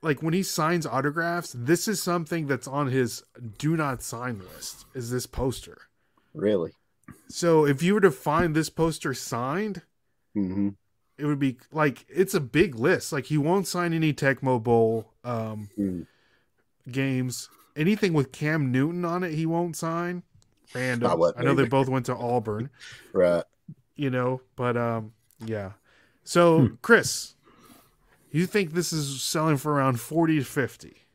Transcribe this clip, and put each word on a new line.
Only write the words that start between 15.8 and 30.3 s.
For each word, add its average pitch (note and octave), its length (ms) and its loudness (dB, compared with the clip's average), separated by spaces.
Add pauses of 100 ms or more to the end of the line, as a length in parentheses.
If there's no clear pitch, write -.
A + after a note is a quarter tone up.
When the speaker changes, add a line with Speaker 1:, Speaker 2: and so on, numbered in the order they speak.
Speaker 1:
games. B2+ 580 -4 (260)
Anything F#3+ 380 2
with C#3+ 200 2
Cam D3+ 380 -2
Newton D#3+ 360 0
on F3 180 -2
it, E3+ 80 -6
he D#3+ 140 -2
won't E3+ 300 -2
sign. E3+ 460 -6 (520)
Random. B2 360 0
Speaker 2:
I - 40 2
wouldn't E3+ 260 2
Speaker 1:
I - 40 -2
know C#3 100 4
they C3+ 80 4
Speaker 2:
either. A#2+ 80 2
Speaker 1:
both C3+ 180 4
went C3 180 0
to B2+ 100 -2
Auburn. A#2+ 520 -2 (460)
Speaker 2:
Right. F2 300 4 (500)
Speaker 1:
You C#3 160 -2
know, B2+ 320 -2 (140)
but, B2 200 0
um, A2+ 380 -2 (280)
yeah. G#2 300 -6 (500)
So, E3 440 6
Speaker 3:
Hmm. - 160 0
Speaker 1:
Chris, - 520 2 (960)
you D#3+ 160 2
think F3+ 260 0
this E3+ 200 -2
is C#3 300 -4
selling D#3 340 2
for D3 160 -2
around C3+ 280 2
forty D#3+ 380 2